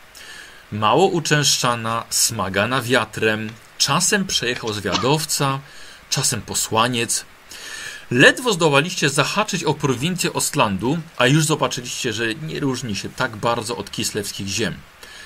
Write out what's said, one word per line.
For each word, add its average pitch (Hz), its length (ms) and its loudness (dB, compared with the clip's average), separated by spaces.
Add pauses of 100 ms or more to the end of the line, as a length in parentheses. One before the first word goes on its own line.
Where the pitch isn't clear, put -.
(720)
Mało 107 340 6
uczęszczana, 123 1040 0
smagana 117 720 0
wiatrem, 110 680 0 (280)
czasem 180 480 2
przejechał 120 460 -2
zwiadowca, 135 880 0 (500)
czasem 117 320 -2
posłaniec. 117 840 0 (840)
Ledwo 247 420 6
zdołaliście 160 580 2
zahaczyć 175 540 0
o 151 100 2
prowincję 147 580 0
Ostlandu, 123 640 0 (200)
a 123 80 4
już 151 180 6
zobaczyliście, 131 680 -2
że 110 220 -2
nie 151 260 -10
różni 123 360 -2
się 104 120 -6
tak 120 280 -4
bardzo 117 400 -2
od - 140 -8
kislewskich 104 580 -4
ziem. 98 260 -2 (520)